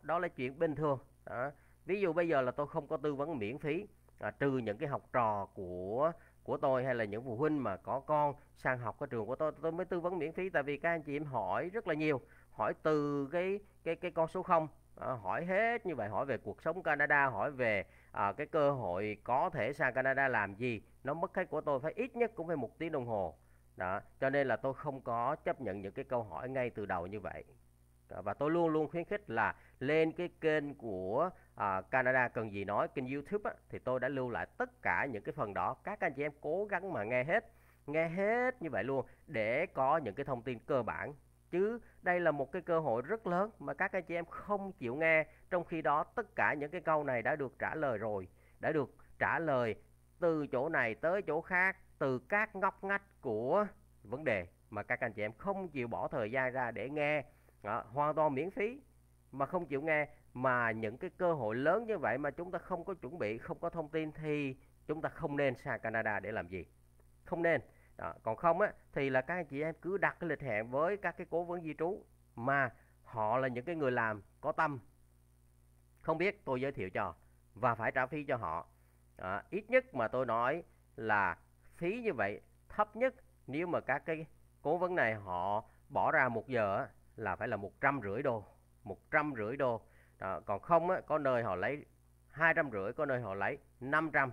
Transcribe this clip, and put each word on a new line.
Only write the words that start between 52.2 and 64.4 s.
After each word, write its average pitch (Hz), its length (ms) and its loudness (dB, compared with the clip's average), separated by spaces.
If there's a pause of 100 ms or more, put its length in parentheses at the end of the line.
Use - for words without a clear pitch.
ngóc 196 280 -2
ngách 196 380 -4
của 131 440 2 (380)
vấn 120 200 -8
đề 101 240 2 (220)
mà 104 140 -6
các 123 160 -2
anh 117 140 -2
chị 104 80 -6
em 104 120 -2
không 190 340 -4
chịu 135 200 -4
bỏ 113 200 -2
thời 117 240 -2
gian 131 220 0
ra 123 180 -2
để 110 180 -6
nghe. 147 340 0 (400)
Đó, 107 280 -2
hoàn 147 240 0
toàn 151 200 4
miễn 160 160 0
phí 247 300 -4 (500)
mà 135 140 -2
không 175 200 -2
chịu 139 160 -2
nghe, 151 260 2 (260)
mà 123 380 2
những 110 260 -4
cái 180 200 -8
cơ 175 160 4
hội 113 220 0
lớn 165 300 2
như 214 120 0
vậy 123 200 2
mà 143 140 -2
chúng 175 200 -10
ta 175 80 -4
không 170 260 -6
có 190 80 -6
chuẩn 165 240 -10
bị, 110 200 -2
không - 220 -8
có 170 100 -4
thông 160 200 -4
tin 156 220 -2
thì 147 440 -2 (320)